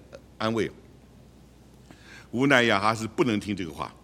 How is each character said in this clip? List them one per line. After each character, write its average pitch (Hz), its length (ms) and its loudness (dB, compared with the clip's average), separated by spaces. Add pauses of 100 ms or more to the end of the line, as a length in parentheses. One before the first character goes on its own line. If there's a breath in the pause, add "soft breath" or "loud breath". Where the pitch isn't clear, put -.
(380)
安 113 160 -2
慰。 98 140 -2 (1600 loud breath)
无 131 160 0
奈 127 160 6
亚 104 160 4
哈 107 120 2
斯 110 140 -6
不 - 160 -2
能 113 160 0
听 104 160 -6
这 92 100 -8
个 80 60 -10
话， - 340 -12